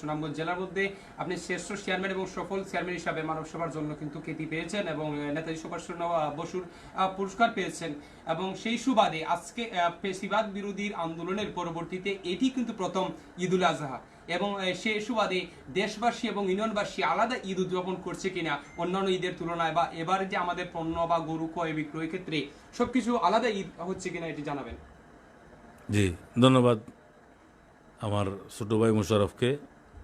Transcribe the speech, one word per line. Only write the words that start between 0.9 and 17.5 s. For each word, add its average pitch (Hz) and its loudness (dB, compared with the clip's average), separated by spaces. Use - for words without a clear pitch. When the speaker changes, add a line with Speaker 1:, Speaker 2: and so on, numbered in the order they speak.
Speaker 1:
আপনি 175 -2
শ্রেষ্ঠ 180 -4
চেয়ারম্যান 190 0
এবং 185 -2
সফল 190 -4
চেয়ারম্যান 175 -2
হিসাবে 160 -2
মানব 156 -2
সভার 165 -4
জন্য 151 -2
কিন্তু 151 -6
খ্যাতি 160 -4
পেয়েছেন 165 -2
এবং, 151 -2
আহ, 147 -2
নেতাজি 160 -4
সুভাষচন্দ্র, 170 -6
আহ, 156 2
বসুর, 175 -4
আহ, - -2
পুরস্কার 196 4
পেয়েছেন। 165 -4
এবং 180 -2
সেই 226 0
সুবাদে 196 6
আজকে, - -6
আহ, 175 2
ফেসিবাদ 196 0
বিরোধীর 202 -4
আন্দোলনের 175 -2
পরবর্তীতে 175 -4
এটি 190 2
কিন্তু 233 -2
প্রথম 180 0
ঈদুল 180 4
আজহা 147 -4
এবং, 202 0
আহ, 196 -4
সে 220 2
সুবাদে 190 2
দেশবাসী 214 0
এবং 202 0
ইউনিয়নবাসী 202 0
আলাদা 233 2